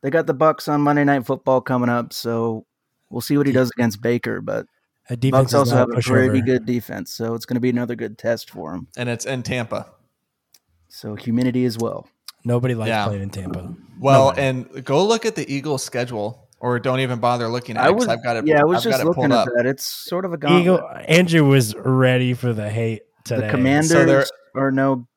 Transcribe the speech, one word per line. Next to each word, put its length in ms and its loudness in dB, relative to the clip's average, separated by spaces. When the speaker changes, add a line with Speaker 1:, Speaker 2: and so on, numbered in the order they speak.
Speaker 1:
they 100 -4
got 160 2
the 80 0
Bucs 360 2
on 100 2
Monday 240 4
Night 200 2
Football 360 0
coming 280 0
up, 240 -2
so 540 -4
we'll 120 -8
see 160 0
what 100 4
he 60 2
does 180 2
against 320 -2
Baker, 380 -2
but 260 -6
Speaker 2:
That 120 -6
defense 240 4
Speaker 1:
Bucks 60 -6
Speaker 2:
is 40 -4
Speaker 1:
also 200 4
Speaker 2:
not 60 6
Speaker 1:
have 100 2
a 100 -6
Speaker 2:
pushover. 300 2
Speaker 1:
pretty 120 2
good 240 0
defense, 460 -6
so 220 -6
it's 100 -8
gonna 160 -4
be 100 0
another 260 -2
good 220 -10
test 320 -4
for 240 -12
'em. 120 -10
Speaker 3:
And 120 -6
it's 180 -6
in 160 -6
Tampa. 440 -6
Speaker 1:
So 260 -12
humidity 500 -2
as 140 -2
well. 280 -6
Speaker 2:
Nobody 300 0
likes 140 -4
Speaker 3:
Yeah. 180 0
Speaker 2:
playing 160 -4
in 80 -8
Tampa. 440 -10
Speaker 3:
Well, 260 4
Speaker 2:
Nobody. 160 0
Speaker 3:
and 420 -6
go 200 2
look 220 0
at 100 -4
the 160 -6
Eagles' 320 -4
schedule, 640 -8
or 180 -2
don't 220 0
even 180 -2
bother 300 0
looking 280 -6
at 80 0
Speaker 1:
I 40 8
Speaker 3:
it, 40 6
'cause 80 2
Speaker 1:
was, 80 0
Speaker 3:
I've 140 -2
got 140 -2
it, 100 -2
Speaker 1:
yeah, 140 4
I 40 6
was 140 2
Speaker 3:
I've 60 -2
got 140 0
Speaker 1:
just 20 0
Speaker 3:
it 60 -2
pulled 100 0
Speaker 1:
looking 160 2
at 60 4
Speaker 3:
up. 180 0
Speaker 1:
that. 100 2
It's 180 -4
sort 400 -8
of 80 -6
a 40 -8
Speaker 2:
Eagle, 420 4
Speaker 1:
gauntlet. 300 -10
Speaker 2:
Andrew 400 4
was 280 4
ready 580 2
for 180 -2
the 180 -4
hate 320 -4
today. 220 -2
Speaker 1:
The 40 -4
Commanders 400 2
Speaker 3:
So 140 6
they're 220 4
Speaker 1:
are 160 0
no 360 0